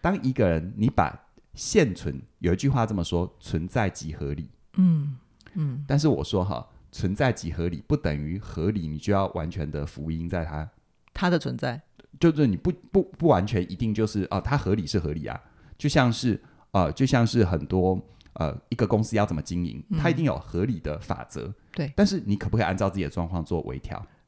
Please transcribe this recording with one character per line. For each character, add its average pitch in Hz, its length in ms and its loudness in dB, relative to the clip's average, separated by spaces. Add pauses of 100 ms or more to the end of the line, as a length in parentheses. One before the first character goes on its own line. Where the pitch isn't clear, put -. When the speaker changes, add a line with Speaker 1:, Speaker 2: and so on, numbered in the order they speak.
Speaker 1:
当 185 220 0
一 131 80 2
个 113 180 4
人， 82 260 0
你 104 140 2
把 - 280 0 (360)
现 143 400 2
存， 67 280 -6 (180)
有 87 140 2
一 - 20 2
句 139 140 0
话 127 160 2
这 110 80 -4
么 90 100 0
说 87 360 -2
，“存 82 280 -4
在 104 220 0
即 78 240 -10
合 71 200 -6
理。” 78 160 -8 (280)
Speaker 2:
嗯， 156 400 4 (380)
嗯。 147 320 -4
Speaker 1:
但 143 100 2
是 147 100 2
我 82 160 2
说 92 220 0
哈， 64 220 -6 (240)
存 95 240 -2
在 131 160 2
即 82 200 -6
合 82 160 -2
理， 85 200 -6
不 147 100 2
等 80 180 -2
于 76 220 -4
合 90 340 -2
理， 90 160 -4
你 76 100 -6
就 98 140 -2
要 98 180 2
完 82 200 -4
全 78 200 -6
的 76 160 -4
福 76 260 -8
音 82 180 -4
在 87 160 -2
它。 78 240 -8 (440)
Speaker 2:
它 180 160 0
的 175 100 4
存 131 180 -6
在。 131 240 -6 (380)
Speaker 1:
就 165 160 6
是 147 120 4
你 104 80 2
不， - 160 -2 (200)
不， 190 120 4 (140)
不 165 100 2
完 98 180 6
全 104 160 0 (100)
一 95 40 -6
定 113 180 0
就 110 140 2
是， 101 240 0
哦， 98 80 0
它 131 180 0
合 98 160 2
理 98 140 -2
是 107 100 0
合 76 160 0
理 78 120 -6
啊。 57 140 -6 (380)
就 - 100 -2
像 127 240 4
是， 113 300 0 (300)
呃， 87 220 2
就 135 120 2
像 120 200 4
是 110 200 4
很 85 200 0
多， 92 340 2 (340)
呃， 78 220 -2 (140)
一 117 60 -2
个 - 120 0
公 110 160 2
司 - 120 -4
要 104 100 4
怎 85 100 -4
么 76 60 -4
经 87 240 -4
营， 60 240 -8
Speaker 2:
嗯。 202 100 -2
Speaker 1:
它 151 100 4
一 165 40 4
定 160 120 0
有 - 120 0
合 87 280 -2
理 110 140 -2
的 76 200 -6
法 - 300 -6
则。 76 240 -8 (200)
Speaker 2:
对。 143 220 -4
Speaker 1:
但 208 100 6
是 190 200 0
你 104 100 2
可 98 140 -4
不 110 80 2
可 104 60 4
以 - 20 4
按 92 100 0
照 98 140 2
自 95 80 -4
己 92 60 -2
的 71 60 -2
状 85 180 -4
况 85 160 -4
做 80 180 -2
微 65 160 -8
调？ - 260 -10 (240)